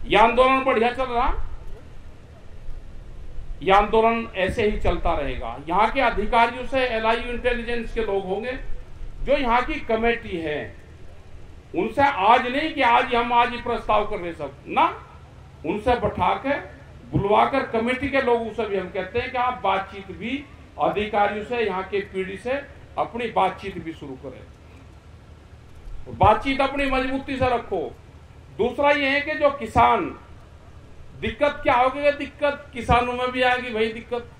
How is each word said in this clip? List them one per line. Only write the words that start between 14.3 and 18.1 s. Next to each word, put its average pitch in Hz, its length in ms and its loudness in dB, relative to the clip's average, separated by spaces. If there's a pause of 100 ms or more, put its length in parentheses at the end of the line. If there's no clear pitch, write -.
सब 143 200 -8 (140)
ना, 311 340 0 (640)
उनसे 214 300 0
बैठा 190 380 0
के 277 480 -4 (360)
बुलवा 214 280 4
कर 262 180 0
कमेटी 254 460 -2
के 269 120 2